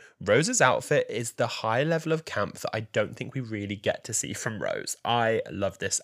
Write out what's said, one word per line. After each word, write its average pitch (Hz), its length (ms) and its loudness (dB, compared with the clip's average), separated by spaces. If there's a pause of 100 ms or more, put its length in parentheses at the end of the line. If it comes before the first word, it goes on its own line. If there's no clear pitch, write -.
(220)
Rose's 147 400 4
outfit 131 480 4
is 113 240 -4
the 120 140 0
high 113 360 0
level 160 300 0
of 160 100 -2
camp - 360 -4
that - 140 -6
I 110 60 -2
don't 110 380 -2
think - 160 -8
we 135 80 -4
really 104 340 -6
get - 300 -2
to 113 80 -6
see - 180 -4
from 107 320 -4
Rose. - 400 -4
I 113 380 2 (100)
love 95 280 -2
this 98 240 -2